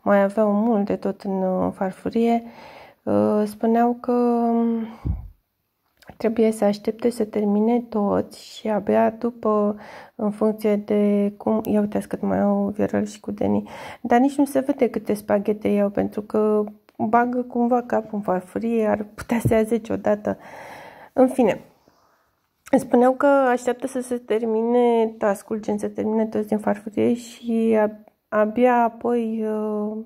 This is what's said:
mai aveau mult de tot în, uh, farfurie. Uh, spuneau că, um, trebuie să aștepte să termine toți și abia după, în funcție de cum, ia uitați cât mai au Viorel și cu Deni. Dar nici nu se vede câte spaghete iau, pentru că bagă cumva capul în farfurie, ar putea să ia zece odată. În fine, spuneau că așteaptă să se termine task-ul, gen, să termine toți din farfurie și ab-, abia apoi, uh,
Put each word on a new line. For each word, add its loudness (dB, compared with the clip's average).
mai 4
aveau 2
mult 2
de -2
tot -6
în, -4
uh, 0
farfurie. -2
Uh, 2
spuneau 0
că, -4
um, 0
trebuie 2
să -2
aștepte 0
să -4
termine 2
toți -2
și -10
abia 2
după, -2
în -2
funcție 0
de 0
cum, -2
ia 2
uitați -4
cât -6
mai 0
au 2
Viorel -2
și -12
cu -10
Deni. -2
Dar 2
nici 2
nu 4
se 0
vede 0
câte -2
spaghete -2
iau, 2
pentru -4
că 0
bagă 0
cumva 0
capul -4
în -4
farfurie, -2
ar 0
putea -2
să 2
ia 4
zece -2
odată. -2
În 4
fine, 2
spuneau 4
că 0
așteaptă 2
să -6
se -6
termine 2
task-ul, -2
gen, -2
să -4
termine -2
toți -4
din 0
farfurie 0
și 0
ab-, -2
abia 2
apoi, -2
uh, -4